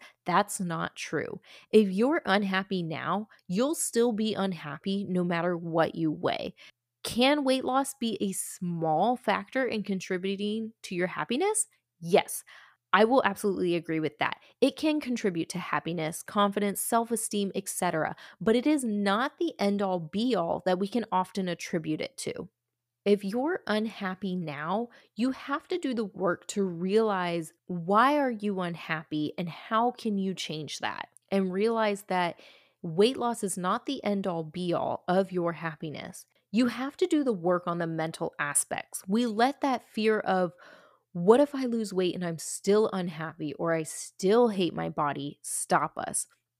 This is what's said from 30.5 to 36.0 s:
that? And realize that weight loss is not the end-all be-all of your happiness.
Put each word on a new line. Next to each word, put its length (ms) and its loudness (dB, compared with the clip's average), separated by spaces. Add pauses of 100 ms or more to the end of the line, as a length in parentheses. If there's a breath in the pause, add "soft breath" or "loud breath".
that? 300 -6 (200)
And 220 2
realize 560 2
that 320 0 (420 loud breath)
weight 360 4
loss 260 -2
is 140 -4
not 280 -2
the 200 -4
end-all 400 0
be-all 640 -2
of 260 2
your 200 0
happiness. 720 -10 (260)